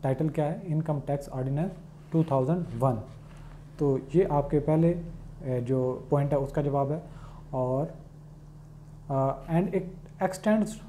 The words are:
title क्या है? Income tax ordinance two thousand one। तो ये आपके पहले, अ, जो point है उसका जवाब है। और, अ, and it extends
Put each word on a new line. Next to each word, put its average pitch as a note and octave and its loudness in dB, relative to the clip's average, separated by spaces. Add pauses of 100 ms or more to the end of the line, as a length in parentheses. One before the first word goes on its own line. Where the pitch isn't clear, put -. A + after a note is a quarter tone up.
title C#3+ 2
क्या D3 0
है? - -4
Income D#3 0
tax C#3 -4
ordinance C3+ -2 (400)
two D#3+ 4
thousand D3 2 (120)
one। A#2+ 2 (800)
तो C#3 4 (180)
ये F#3 8
आपके D3 4
पहले, D#3+ 6
अ, E3+ -2 (580)
जो B2+ 0
point C#3+ 4
है D3 4
उसका C#3 -2
जवाब C#3 0
है। D#3+ -4 (500)
और, C3 0 (1160)
अ, C3+ 0
and F3 4
it F3+ 0 (400)
extends G#3+ 2 (200)